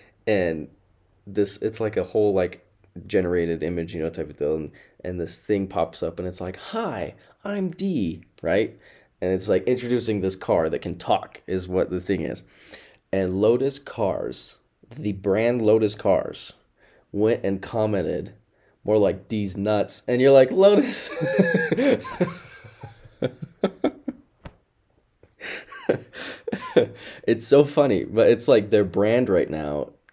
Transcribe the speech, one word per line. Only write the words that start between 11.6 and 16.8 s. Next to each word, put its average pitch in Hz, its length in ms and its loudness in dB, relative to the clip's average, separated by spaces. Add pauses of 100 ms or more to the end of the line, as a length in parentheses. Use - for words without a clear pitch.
what 92 220 0
the 90 100 -4
thing 92 220 -2
is. - 200 -6 (720)
And 95 280 0
Lotus 123 380 2
Cars, - 800 -6 (380)
the 101 160 -4
brand 107 500 0
Lotus 107 320 4
Cars, - 580 -2 (600)